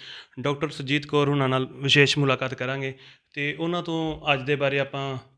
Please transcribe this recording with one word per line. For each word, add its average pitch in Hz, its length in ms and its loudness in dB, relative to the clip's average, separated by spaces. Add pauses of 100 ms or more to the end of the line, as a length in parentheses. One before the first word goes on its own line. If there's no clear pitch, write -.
(400)
ਡਾਕਟਰ 143 280 -2
ਸੁਰਜੀਤ 143 380 -4
ਕੌਰ 143 220 2
ਹੁਣਾਂ 143 200 2
ਨਾਲ 131 180 2
ਵਿਸ਼ੇਸ਼ 139 520 4
ਮੁਲਾਕਾਤ 131 360 2
ਕਰਾਂਗੇ 135 400 -6 (400)
ਤੇ 143 240 -4
ਉਹਨਾਂ 170 240 -2
ਤੋਂ 160 380 -4 (120)
ਅੱਜ 131 100 0
ਦੇ 143 140 0
ਬਾਰੇ 139 220 0
ਆਪਾਂ 139 400 -4 (200)